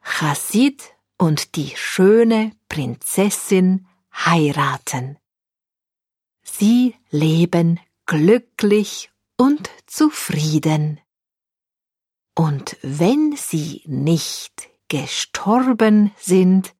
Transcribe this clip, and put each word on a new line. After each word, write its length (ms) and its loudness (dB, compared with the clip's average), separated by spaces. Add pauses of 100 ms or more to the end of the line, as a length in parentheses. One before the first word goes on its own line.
Chasid 920 -2 (240)
und 380 -2
die 200 -8
schöne 800 2 (120)
Prinzessin 1200 -2 (260)
heiraten. 1040 -2 (1300)
Sie 520 2 (140)
leben 720 2 (260)
glücklich 1040 0 (260)
und 340 0 (160)
zufrieden. 1120 -2 (1400)
Und 460 -4
wenn 560 0
sie 480 -8
nicht 840 -6 (200)
gestorben 1300 0
sind 640 2